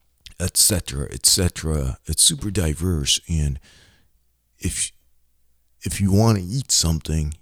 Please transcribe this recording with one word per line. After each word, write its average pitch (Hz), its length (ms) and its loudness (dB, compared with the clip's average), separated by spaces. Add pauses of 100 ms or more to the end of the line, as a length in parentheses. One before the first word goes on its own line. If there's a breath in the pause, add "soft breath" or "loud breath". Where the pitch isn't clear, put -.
(380)
et 92 200 -4
cetera, 71 520 0
et - 160 -6
cetera. 78 720 0 (100)
It's 78 140 -2
super 143 300 0
diverse, 82 800 -2
and 73 280 0 (1000 soft breath)
if, - 320 -4 (920)
if - 160 -4
you 98 120 2
wanna 107 320 6
eat 117 280 -4
something, 78 720 0